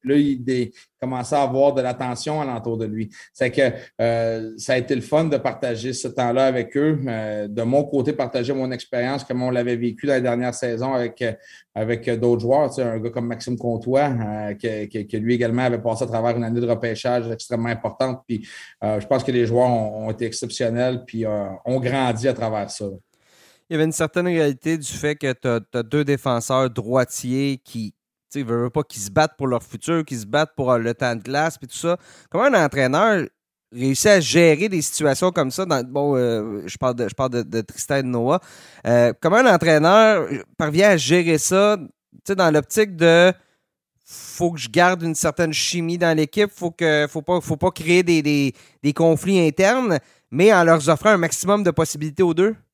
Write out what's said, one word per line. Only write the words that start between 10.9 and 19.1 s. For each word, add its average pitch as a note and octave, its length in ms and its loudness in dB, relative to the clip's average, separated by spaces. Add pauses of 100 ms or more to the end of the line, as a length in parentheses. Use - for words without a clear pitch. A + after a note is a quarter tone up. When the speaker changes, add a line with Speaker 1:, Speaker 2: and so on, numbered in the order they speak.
Speaker 1:
avec, A#2+ 280 -4
euh, A2+ 120 -2 (420)
avec, A#2 320 -4
euh, A#2 80 0
d'autres A#2+ 260 0
joueurs. C3+ 280 2
Tu - 60 -10
sais, C3 80 -2
un A2+ 140 -4
gars A2+ 120 -6
comme A#2+ 180 -4
Maxime A#2+ 300 -6
Comtois, B2 520 0
euh, G#2+ 440 -4
que, G#2+ 320 -6
que, G#2+ 200 -8
que A2 120 -6
lui A#2 180 0
également A#2 280 0
avait A#2+ 180 0
passé A2+ 240 -2
à - 20 -10
travers A#2 300 -2
une A#2 80 -2
année A#2 160 -2
de A#2+ 60 -2
repêchage A#2 640 -2
extrêmement A#2 400 -6
importante. B2 560 -4
Puis, A2 220 -8 (360)
euh, G#2+ 180 -2
je - 40 -14
pense C3 180 0